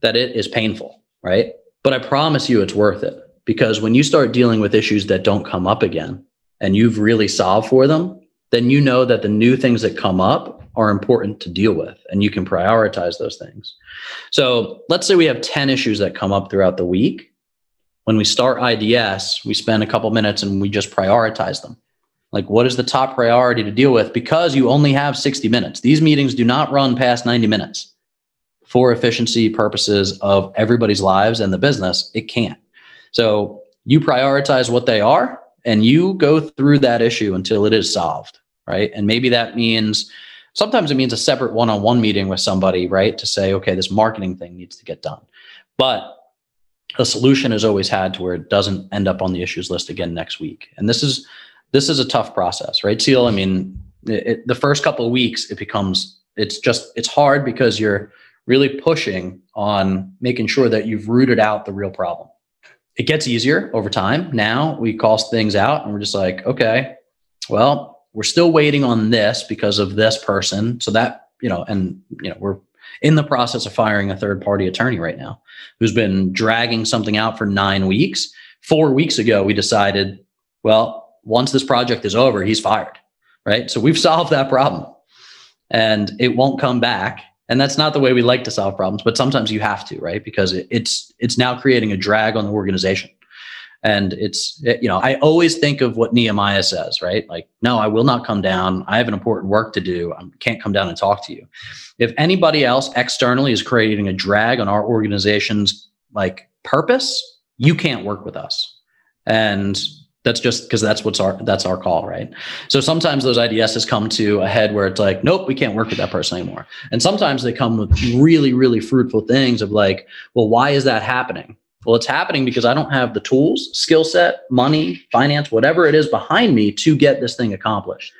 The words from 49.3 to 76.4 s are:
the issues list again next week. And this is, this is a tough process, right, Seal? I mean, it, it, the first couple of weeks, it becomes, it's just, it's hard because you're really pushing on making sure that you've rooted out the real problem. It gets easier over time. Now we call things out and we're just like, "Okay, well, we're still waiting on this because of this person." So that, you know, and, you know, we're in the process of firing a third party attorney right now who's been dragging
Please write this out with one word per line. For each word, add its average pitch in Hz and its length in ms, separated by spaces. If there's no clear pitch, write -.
the 87 100
issues 87 280
list 85 180
again 85 240
next 82 280
week. - 360
And 101 120
this - 140
is, 135 240
this 135 160
is 135 100
a 123 180
tough - 180
process, - 500
right, 107 160
Seal? 127 260
I 117 40
mean, 95 480
it, 110 200
it, 117 200
the 123 80
first 139 300
couple 117 220
of 117 60
weeks, 123 380
it 101 80
becomes, 101 600
it's 104 220
just, - 380
it's 117 120
hard 143 360
because 117 340
you're 104 320
really 139 340
pushing 95 600
on 95 560
making 123 260
sure 127 240
that 107 160
you've 107 220
rooted 123 300
out 107 280
the 101 60
real 98 180
problem. 92 380
It 123 100
gets 151 220
easier 131 460
over 101 160
time. 135 420
Now 123 480
we 113 140
call 110 240
things 107 360
out 113 300
and 104 80
we're 104 80
just 104 140
like, 92 320
"Okay, 120 500
well, 139 640
we're 107 120
still 170 260
waiting 147 320
on 113 280
this 113 340
because 104 340
of 98 160
this 110 300
person." 104 560
So - 120
that, 117 360
you 123 80
know, 87 200
and, 92 340
you 92 80
know, 87 100
we're 98 160
in 151 120
the 151 80
process 123 440
of 98 60
firing 104 380
a 95 60
third 98 240
party 101 260
attorney 110 320
right 82 180
now - 240
who's 113 160
been 95 380
dragging 113 520